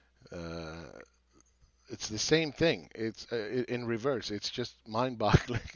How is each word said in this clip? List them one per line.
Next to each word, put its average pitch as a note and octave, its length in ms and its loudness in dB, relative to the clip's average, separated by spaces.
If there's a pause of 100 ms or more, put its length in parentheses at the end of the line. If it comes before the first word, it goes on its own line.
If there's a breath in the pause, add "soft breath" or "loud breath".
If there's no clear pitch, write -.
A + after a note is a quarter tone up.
(320 soft breath)
Uh, E2 680 -8 (880)
it's - 200 -8
the G#2+ 100 -4
same D#3+ 320 4
thing. B2+ 440 2
It's, A2 360 -4
uh, A#2 60 -2
i-, A#2 360 -2
in B2 140 -2
reverse. A#2 440 0
It's G#2 180 -4
just - 280 -4 (120)
mind-boggling A2 720 4 (160)